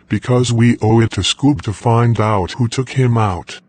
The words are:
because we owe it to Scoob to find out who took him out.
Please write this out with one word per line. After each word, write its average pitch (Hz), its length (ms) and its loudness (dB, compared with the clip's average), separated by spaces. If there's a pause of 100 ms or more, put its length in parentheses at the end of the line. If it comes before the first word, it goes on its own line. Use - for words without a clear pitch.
because 123 420 0
we 117 300 2
owe 110 200 4
it 113 100 2
to - 100 -6
Scoob 139 400 0
to 107 120 -6
find 117 460 0
out 107 340 0
who 120 140 -2
took 123 220 -6
him 123 280 0
out. 98 520 -4